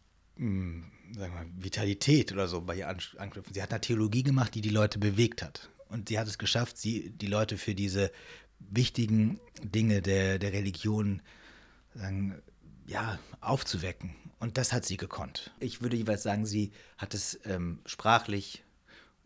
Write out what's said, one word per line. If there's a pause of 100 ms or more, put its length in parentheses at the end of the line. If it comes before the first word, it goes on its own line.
(360)
hm, (220)
sagen
wir, (160)
Vitalität
oder
so
bei
ihr
ansch-,
anknüpfen.
Sie
hat
eine
Theologie
gemacht,
die
die
Leute
bewegt
hat. (200)
Und
sie
hat
es
geschafft,
sie,
die
Leute
für
diese (480)
wichtigen (240)
Dinge
der,
der
Religion, (720)
sagen, (460)
ja, (220)
aufzuwecken. (240)
Und
das
hat
sie
gekonnt.
Ich
würde
jeweils
sagen,
sie (240)
hat
es,
ähm,
sprachlich (600)